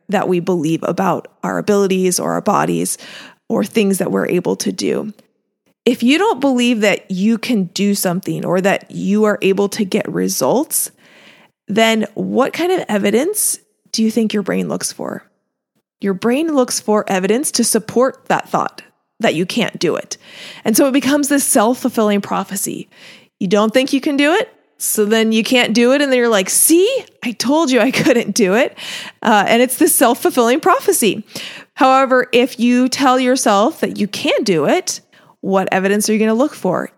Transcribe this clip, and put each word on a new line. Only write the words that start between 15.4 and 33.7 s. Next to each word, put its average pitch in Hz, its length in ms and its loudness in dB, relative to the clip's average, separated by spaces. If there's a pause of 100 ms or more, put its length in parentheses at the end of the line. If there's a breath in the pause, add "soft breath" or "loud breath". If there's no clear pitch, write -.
Your 196 140 -2
brain 277 400 0
looks 254 260 0
for 208 260 0
evidence 196 460 0
to 233 100 0
support - 640 -2
that - 220 -2
thought - 340 -4 (380)
that 208 160 0
you 185 100 -2
can't - 320 -4
do 151 160 -2
it. - 240 -10 (460 loud breath)
And 220 120 0
so 285 120 4
it 247 40 -2
becomes 285 360 0
this 285 160 0
self-fulfilling 220 760 2
prophecy. - 680 -6 (500 loud breath)
You 196 80 -4
don't 208 260 2
think 262 200 2
you 269 80 2
can 285 160 -2
do 285 160 2
it, 440 200 -2 (260)
so - 260 -2
then 220 260 2
you 220 140 2
can't 247 280 2
do 240 200 4
it. 294 100 2
And 277 80 0
then 254 80 2
you're 240 100 2
like, 190 220 0
"See, 392 540 2 (200)
I 240 60 -6
told 277 400 0
you 254 100 4
I 247 120 2
couldn't 233 420 0
do 190 200 2
it." 262 220 0 (460 loud breath)
Uh, 208 240 4
and 233 160 4
it's 247 160 0
this 320 160 2
self-fulfilling 254 640 2
prophecy. 349 640 0 (500 loud breath)
However, 262 580 4
if 247 260 2
you 247 300 2
tell 254 320 2
yourself 247 600 2